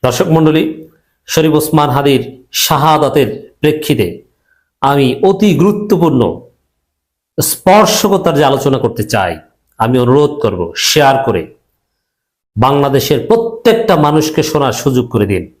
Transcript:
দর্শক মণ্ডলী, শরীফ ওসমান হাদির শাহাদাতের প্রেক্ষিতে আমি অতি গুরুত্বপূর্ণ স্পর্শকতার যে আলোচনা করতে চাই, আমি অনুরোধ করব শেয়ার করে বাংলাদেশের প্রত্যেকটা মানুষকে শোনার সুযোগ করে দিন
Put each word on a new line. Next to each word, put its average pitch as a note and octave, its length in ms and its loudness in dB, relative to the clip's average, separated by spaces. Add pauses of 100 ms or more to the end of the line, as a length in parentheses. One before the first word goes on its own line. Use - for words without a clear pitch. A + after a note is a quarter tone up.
দর্শক B2+ 240 0
মণ্ডলী, D#3+ 600 0 (380)
শরীফ D#3+ 260 0
ওসমান D3+ 380 2
হাদির C3+ 640 -2
শাহাদাতের D3+ 1080 0
প্রেক্ষিতে D3+ 600 -2 (580)
আমি C#3 420 0
অতি F#3+ 320 2
গুরুত্বপূর্ণ E3 880 0 (1000)
স্পর্শকতার G3 960 2
যে D3 100 2
আলোচনা C3+ 340 0
করতে A2+ 260 -4
চাই, F#2 340 -4 (400)
আমি A#2+ 200 0
অনুরোধ C3+ 320 2 (120)
করব F2+ 340 -2
শেয়ার C3+ 480 0
করে F#2 300 -4 (1000)
বাংলাদেশের C#3 720 0
প্রত্যেকটা A3+ 680 0
মানুষকে D#3 460 0
শোনার C#3+ 300 -2
সুযোগ B2 380 -2
করে G#2 160 0
দিন F#2+ 340 -6